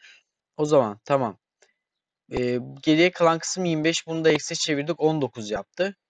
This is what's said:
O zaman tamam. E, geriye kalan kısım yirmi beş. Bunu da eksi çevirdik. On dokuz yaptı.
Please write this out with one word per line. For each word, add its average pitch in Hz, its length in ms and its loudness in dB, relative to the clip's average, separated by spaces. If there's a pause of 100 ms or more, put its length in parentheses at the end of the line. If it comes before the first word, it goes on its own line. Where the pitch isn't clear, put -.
(580)
O 151 80 -2
zaman 123 400 2
tamam. 127 320 0 (920)
E, 123 280 -2 (240)
geriye 160 280 4
kalan 165 280 2
kısım 185 260 -6
yirmi 160 180 0
beş. 165 240 -2
Bunu 160 180 -4
da 160 60 6
eksi 151 240 -2
çevirdik. 151 460 -4
On 156 200 2
dokuz 113 300 -6
yaptı. 175 440 -6 (140)